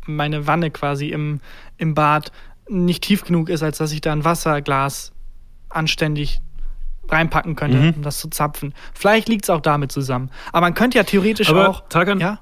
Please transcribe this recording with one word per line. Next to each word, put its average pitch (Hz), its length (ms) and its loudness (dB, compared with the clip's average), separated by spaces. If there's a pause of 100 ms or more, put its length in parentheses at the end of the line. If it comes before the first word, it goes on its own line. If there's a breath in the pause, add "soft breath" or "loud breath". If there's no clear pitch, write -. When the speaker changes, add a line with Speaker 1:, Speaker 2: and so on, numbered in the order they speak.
Speaker 1:
meine 151 420 -4
Wanne 160 240 0
quasi 143 380 -4
im, 151 300 -4 (380 loud breath)
im 160 160 -2
Bad 151 380 2 (360 soft breath)
nicht 180 360 0
tief 202 200 2
genug 165 260 0
ist, 160 140 0
als 151 140 -2
dass 156 140 -2
ich 156 100 -4
da 160 100 0
ein 151 140 0
Wasserglas 143 840 0 (580)
anständig 156 720 0 (680 soft breath)
reinpacken 160 480 0
könnte, 127 220 2
Speaker 2:
Mhm. 160 200 6
Speaker 1:
um 147 40 -6
das 147 180 -6
zu 156 100 -10
zapfen. 143 440 -4 (200 loud breath)
Vielleicht 214 360 2
liegt's 214 200 0
auch 165 120 2
damit 143 300 0
zusammen. 131 380 -4 (220 loud breath)
Aber 170 100 2
man 175 120 2
könnte 240 240 2
ja 202 60 6
theoretisch 208 460 2
Speaker 2:
Aber, 190 200 6
Speaker 1:
auch - 200 -4
Speaker 2:
Tarkan, 180 300 2
Speaker 1:
ja? 196 220 -2